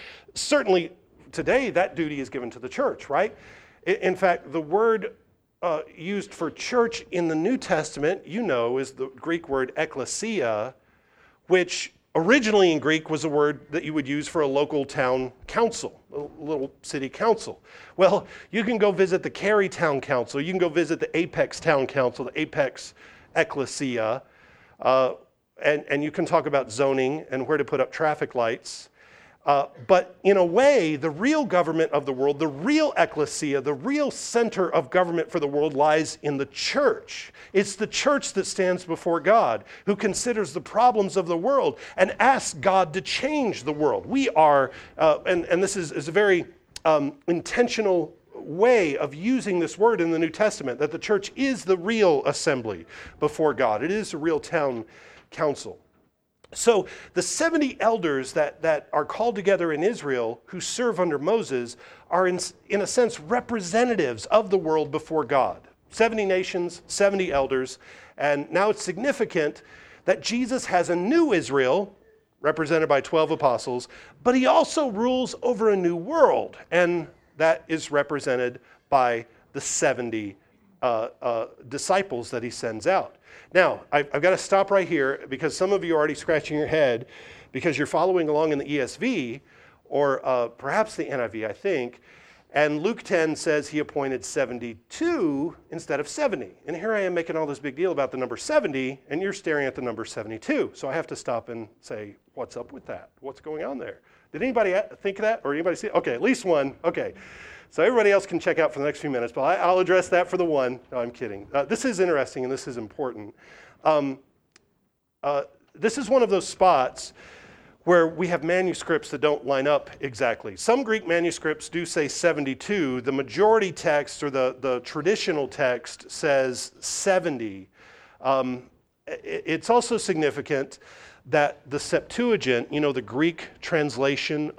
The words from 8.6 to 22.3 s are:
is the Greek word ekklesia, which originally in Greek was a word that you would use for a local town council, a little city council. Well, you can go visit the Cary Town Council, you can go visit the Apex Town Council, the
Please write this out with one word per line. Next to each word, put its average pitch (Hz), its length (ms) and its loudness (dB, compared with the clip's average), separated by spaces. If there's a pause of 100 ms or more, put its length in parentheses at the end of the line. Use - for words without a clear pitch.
is 135 140 -6
the 135 240 -8
Greek 165 320 -6
word 131 260 -2
ekklesia, 135 1000 -4 (760)
which 180 440 2 (220)
originally 208 560 4
in 156 80 2
Greek 156 320 0
was 151 140 -2
a 160 40 0
word 147 320 2 (120)
that 165 100 -2
you 160 100 -6
would 151 140 -2
use 143 220 -4
for 165 140 0
a 147 40 2
local 143 380 0
town 131 480 -2 (160)
council, - 520 -2 (140)
a 143 60 -6 (200)
little 143 320 -6 (100)
city 135 260 -6
council. - 520 -2 (360)
Well, 185 320 4 (240)
you 220 100 0
can 226 160 0
go 202 140 4
visit 180 320 2
the 151 60 -4
Cary 196 380 0
Town 151 320 0
Council, 131 400 -2
you 165 120 -4
can 190 80 0
go 180 80 2
visit 160 320 0
the 156 160 -4
Apex 160 420 -2
Town 139 300 2
Council, 127 380 -2
the 156 140 -8